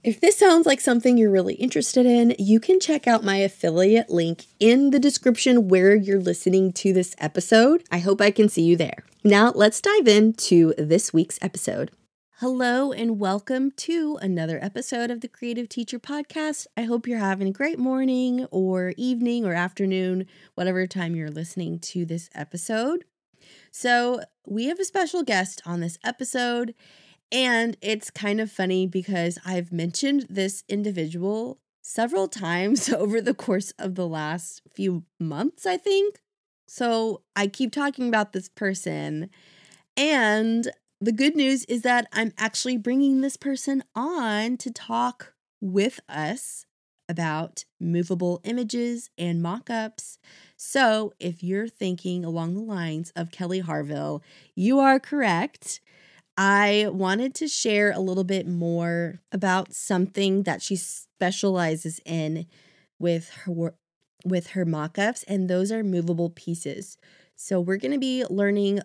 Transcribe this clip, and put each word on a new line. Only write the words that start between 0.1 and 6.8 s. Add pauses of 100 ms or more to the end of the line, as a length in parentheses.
this
sounds
like
something
you're
really
interested
in,
you
can
check
out
my
affiliate
link (120)
in
the
description
where
you're
listening
to